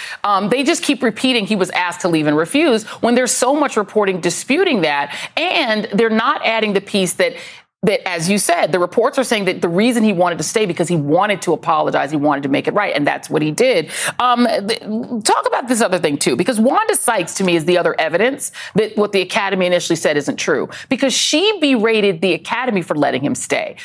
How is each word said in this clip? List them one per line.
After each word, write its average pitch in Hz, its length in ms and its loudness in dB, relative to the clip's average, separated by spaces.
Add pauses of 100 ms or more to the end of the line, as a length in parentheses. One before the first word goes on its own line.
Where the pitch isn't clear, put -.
(240)
um, 202 260 2
they 247 120 2
just 294 220 0
keep - 180 0
repeating 233 460 0
he 214 80 0
was 180 160 0
asked 175 300 -4
to 190 60 0
leave 156 200 2
and 151 100 2
refuse 277 460 2 (180)
when 233 140 2
there's 254 160 2
so 262 240 2
much 285 200 0
reporting 196 460 0
disputing 254 600 0
that. 147 340 -2 (180)
And 262 500 0
they're 226 260 2
not 233 340 0
adding 214 280 0
the 190 80 2
piece 190 320 -2
that, 170 200 0 (500)
that, 196 240 0
as 175 240 -2
you 208 80 2
said, - 320 0
the 185 80 2
reports 214 400 0
are 254 40 2
saying 214 220 0
that 180 160 -2
the 180 80 0
reason 220 340 2
he 214 80 4
wanted 175 280 0
to 156 40 -2
stay 220 220 0
because 175 220 -2
he 175 80 0
wanted 175 480 0
to 170 100 0
apologize, 147 560 0
he 156 80 -2
wanted 143 240 0
to 139 80 -4
make 139 180 0
it 156 60 -4
right, 202 220 0
and 147 100 0
that's 143 240 -4
what 156 140 0
he 156 80 -2
did. 185 400 2 (260)
Um, 240 300 2
th-, 202 320 -2 (440)
talk - 220 0
about 440 220 -2
this 233 140 2
other 185 180 2
thing, 151 180 0
too, 143 180 0
because 208 240 0
Wanda 370 360 2
Sykes, 214 400 0
to 196 80 -2
me, 175 120 2
is 156 100 2
the 175 120 4
other 170 220 2
evidence 180 520 0 (220)
that 214 240 0
what 208 140 0
the 190 100 2
Academy 190 460 -2
initially 170 300 0
said 156 200 2
isn't 135 200 -4
true, 127 300 0 (220)
because 262 240 0
she 392 480 0
berated 214 600 2
the 185 120 2
Academy 226 480 -2
for 160 140 -2
letting 131 280 0
him 131 120 0
stay. - 500 -4